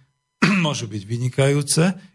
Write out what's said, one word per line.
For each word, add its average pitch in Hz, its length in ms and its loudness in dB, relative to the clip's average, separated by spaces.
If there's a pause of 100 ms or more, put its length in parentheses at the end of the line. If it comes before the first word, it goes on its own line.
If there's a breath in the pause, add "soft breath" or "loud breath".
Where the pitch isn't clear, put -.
(380 loud breath)
<clears throat> 196 280 2
môžu 135 200 -4
byť 104 160 -8
vynikajúce, 135 840 0 (320 loud breath)